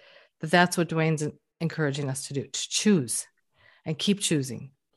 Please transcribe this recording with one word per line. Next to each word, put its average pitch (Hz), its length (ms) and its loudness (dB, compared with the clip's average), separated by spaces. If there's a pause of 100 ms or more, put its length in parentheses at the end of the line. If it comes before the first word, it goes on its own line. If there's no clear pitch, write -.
(420)
that 160 80 -8
that's 175 280 4
what 165 120 0
Dwayne's 160 320 2
en-, 151 120 -4 (280)
encouraging 147 480 -2
us - 180 -6
to 143 60 -10
do, 131 140 -4
to - 220 -8
choose 165 580 2 (580)
and 160 140 -4
keep 202 200 0
choosing 131 520 -4 (260)